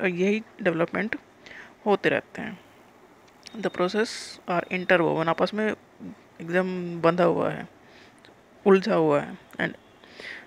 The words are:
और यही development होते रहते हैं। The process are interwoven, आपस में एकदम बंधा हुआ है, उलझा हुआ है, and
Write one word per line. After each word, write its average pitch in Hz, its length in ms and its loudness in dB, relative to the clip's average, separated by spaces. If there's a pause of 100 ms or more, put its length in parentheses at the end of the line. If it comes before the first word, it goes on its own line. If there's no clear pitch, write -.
और 196 80 0
यही 196 340 0 (200)
development 185 540 0 (680)
होते 196 220 4
रहते - 340 -2
हैं। 175 180 -12 (960)
The 190 140 -4
process - 680 -4 (120)
are 175 220 -2
interwoven, 165 560 2
आपस 180 260 0
में 214 160 -2 (720)
एकदम 175 600 -2
बंधा 170 240 4
हुआ 165 260 2
है, - 280 -12 (880)
उलझा 196 280 6
हुआ 151 260 4
है, 147 180 -10 (220)
and - 120 -4 (760)